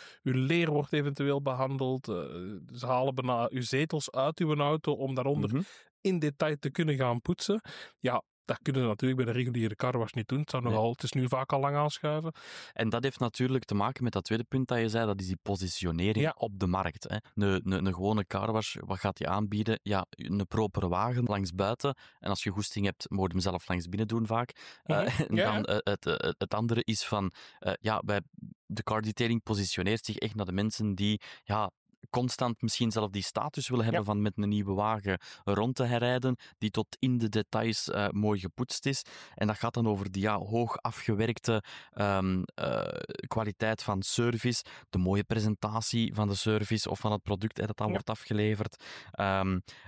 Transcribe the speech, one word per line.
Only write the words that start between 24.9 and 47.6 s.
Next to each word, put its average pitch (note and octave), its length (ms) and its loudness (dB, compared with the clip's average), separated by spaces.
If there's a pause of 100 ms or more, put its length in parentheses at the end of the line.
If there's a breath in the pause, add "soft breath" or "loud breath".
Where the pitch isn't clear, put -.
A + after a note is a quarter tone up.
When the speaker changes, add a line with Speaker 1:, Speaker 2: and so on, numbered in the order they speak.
Speaker 1:
Mhm. - 80 2
Speaker 2:
<laughs> - 240 0
en A2 60 2
Speaker 1:
Ja, A2 160 2
Speaker 2:
dan, G#2+ 100 0
Speaker 1:
ja. - 20 -
Speaker 2:
eh, G#2 140 0 (140)
het, - 140 -4
eh, - 320 0
het - 160 -4
andere A2+ 300 2
is A2 200 -2
van, G2 280 0 (260 loud breath)
eh, G2 220 -2
ja, G#2+ 240 0
wij, G2+ 160 0 (460)
de G#2 160 -6
car A2 200 0
detailing A2+ 400 0
positioneert G2+ 640 0
zich G#2+ 120 -6
echt G#2+ 180 -4
naar G#2 120 -2
de F#2 60 -4
mensen G#2 420 0
die, G2+ 260 0 (220 loud breath)
ja, G#2 280 0 (400)
constant B2 520 0
misschien A#2 280 2
zelf G#2+ 200 0
die G2 120 -2
status C3 460 -4
willen A#2+ 160 2
hebben A2+ 180 2
Speaker 1:
Ja. G2 40 -4
Speaker 2:
van G#2 160 2
met G#2 140 2
een G#2 120 2
nieuwe G#2 260 2
wagen G2+ 440 0 (260 loud breath)
rond G#2 300 2
te B2+ 100 0
herrijden, B2 520 2 (220 loud breath)
die G#2+ 120 0
tot G#2+ 160 0 (120)
in B2+ 200 4
de A2+ 100 2
details, A2 640 0
eh, G2+ 180 0
mooi G#2 320 2
gepoetst - 460 -4
is. C#3 160 -2 (320 loud breath)
En - 120 -2
dat G#2 120 0
gaat A#2 160 -2
dan A#2 140 2
over G2 220 0
die, F#2+ 120 -2
ja, G#2+ 160 2
hoog A2 380 0
afgewerkte, A2 840 0 (280 loud breath)
ehm, F#2+ 520 2 (120)
eh, A1 280 0 (460)
kwaliteit A2 540 -2
van G2 200 0
service, A#2+ 600 2 (260 loud breath)
de F#2+ 80 0
mooie F#2+ 260 4
presentatie A2 880 0
van G#2 140 2
de G2 60 0
service G#2+ 560 0
of F#2+ 100 -4
van G#2+ 120 0
het G#2 100 -2
product, G2 360 -2
hè, G#2 80 -2